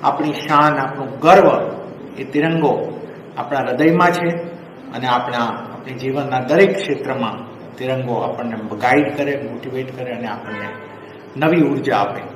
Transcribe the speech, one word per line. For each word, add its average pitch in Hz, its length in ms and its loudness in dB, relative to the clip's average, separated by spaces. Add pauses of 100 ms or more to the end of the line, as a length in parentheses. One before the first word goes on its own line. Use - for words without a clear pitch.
આપણી 143 300 2
શાન, 151 440 4
આપણું 131 420 -4
ગર્વ 185 280 8 (680)
એ 135 60 -8
તિરંગો 151 500 2 (640)
આપણા 135 220 -4
હૃદયમાં 160 520 4
છે 170 180 0 (640)
અને 123 160 -4
આપણા, 123 400 0 (220)
આપણી 127 240 -12
જીવનના 131 460 -2
દરેક 156 360 4
ક્ષેત્રમાં 120 600 -4 (420)
તિરંગો 127 380 -2
આપણને 113 400 -4 (220)
ગાઈડ 135 380 4
કરે, 143 260 -2
મોટિવેટ 131 540 -8
કરે 127 180 -8
અને 117 140 -8
આપણને 110 400 -10 (720)
નવી 160 300 4
ઉર્જા 135 300 0
આપે - 240 -2 (140)